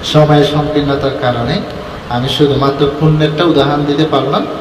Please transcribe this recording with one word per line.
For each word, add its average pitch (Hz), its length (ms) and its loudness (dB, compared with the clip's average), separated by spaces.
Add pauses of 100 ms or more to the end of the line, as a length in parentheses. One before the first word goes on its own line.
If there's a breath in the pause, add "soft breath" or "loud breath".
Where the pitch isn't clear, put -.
সময় 151 400 4
সংকীর্ণতার 143 760 -2
কারণে 123 400 -2 (480)
আমি 123 200 -2
শুধুমাত্র 139 580 2 (120)
পুণ্যেরটা 156 440 2
উদাহরণ 143 420 2
দিতে 147 260 0
পারলাম। 143 340 0 (160)